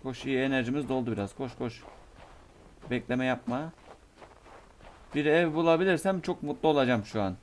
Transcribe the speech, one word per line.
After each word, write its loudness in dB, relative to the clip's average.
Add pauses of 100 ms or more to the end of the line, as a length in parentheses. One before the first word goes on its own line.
Koş, -10
iyi, 0
enerjimiz 0
doldu -2
biraz. -4
Koş, -8
koş. -8 (1040)
Bekleme -2
yapma. -4 (1400)
Bir 0
ev 4
bulabilirsem 2
çok -4
mutlu 0
olacağım 2
şu -4
an. -2